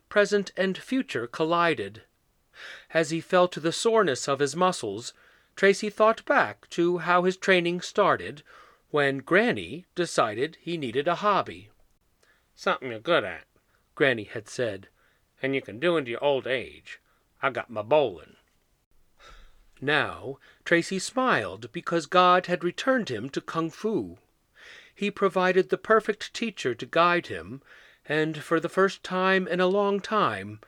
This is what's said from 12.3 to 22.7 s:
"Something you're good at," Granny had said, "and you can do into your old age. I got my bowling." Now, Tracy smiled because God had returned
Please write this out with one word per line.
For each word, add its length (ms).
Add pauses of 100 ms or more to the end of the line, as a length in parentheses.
"Something 380
you're 80
good 240
at," 220 (500)
Granny 300
had 240
said, 400 (520)
"and 140
you 60
can 180
do 160
into 160
your 120
old 220
age. 540 (420)
I 80
got 200
my 120
bowling." 540 (1400)
Now, 580 (260)
Tracy 360
smiled 720
because 340
God 400
had 180
returned 460